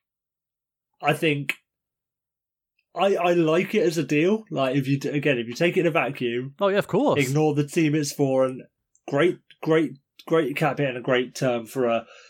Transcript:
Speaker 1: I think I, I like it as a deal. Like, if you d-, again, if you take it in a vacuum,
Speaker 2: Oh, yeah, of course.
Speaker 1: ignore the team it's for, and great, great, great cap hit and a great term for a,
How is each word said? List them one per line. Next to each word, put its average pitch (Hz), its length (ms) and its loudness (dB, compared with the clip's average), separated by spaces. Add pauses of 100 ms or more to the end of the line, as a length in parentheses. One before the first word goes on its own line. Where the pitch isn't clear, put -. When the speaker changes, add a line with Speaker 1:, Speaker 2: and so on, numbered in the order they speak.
(1040)
Speaker 1:
I 147 100 2
think 143 420 -2 (1400)
I, 190 220 2
I 175 180 2
like 170 400 2
it 208 80 4
as 165 160 0
a 151 60 0
deal. 175 460 2
Like, 135 260 -2
if 131 120 -2
you 139 100 2
d-, 143 120 -4
again, 143 280 0
if 117 100 -4
you 120 60 -8
take 170 220 0
it 180 40 2
in 165 60 2
a 165 40 2
vacuum, 127 720 -4
Speaker 2:
Oh, 202 80 2
yeah, 202 100 0
of - 100 -2
course. 185 320 2
Speaker 1:
ignore 143 340 2
the 143 120 0
team 151 280 0
it's 147 180 -2
for, 131 340 0
and 131 160 -6 (440)
great, 156 320 0 (240)
great, 160 360 0 (280)
great 156 300 0
cap 143 220 -2
hit 143 100 0
and 123 80 -6
a 123 60 -10
great 127 320 0
term 120 320 -2
for 127 200 -4
a, 113 200 0 (240)